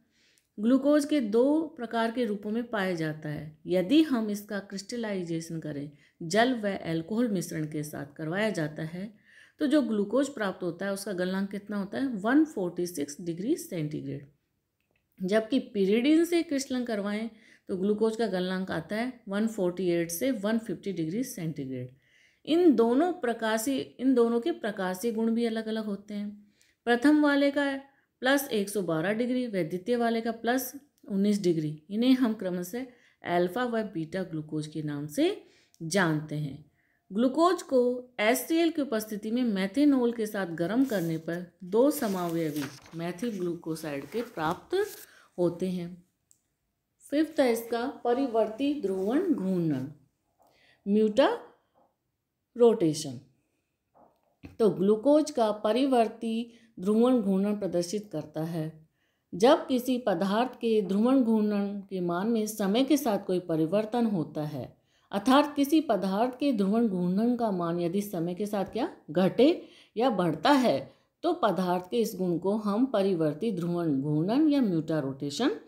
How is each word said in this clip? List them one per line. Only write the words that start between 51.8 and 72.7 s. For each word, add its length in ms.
रोटेशन। 640
तो 120
ग्लूकोज 600
का 200
परिवर्ती 920
ध्रुवण 440
घूर्णन 340
प्रदर्शित 560
करता 340
है। 260
जब 340
किसी 300
पदार्थ 480
के 280
ध्रुवण 400
घूर्णन 560
के 120
मान 260
में 220
समय 340
के 140
साथ 280
कोई 160
परिवर्तन 640
होता 360
है, 300
अर्थात 440
किसी 260
पदार्थ 520
के 200
ध्रुवण 340
घूर्णन 480
का 160
मान 280
यदि 220
समय 320
के 120
साथ 200
क्या 220
घटे 360
या 160
बढ़ता 400
है, 420
तो 120
पदार्थ 560
के 60
इस 200
गुण 220
को 180
हम 300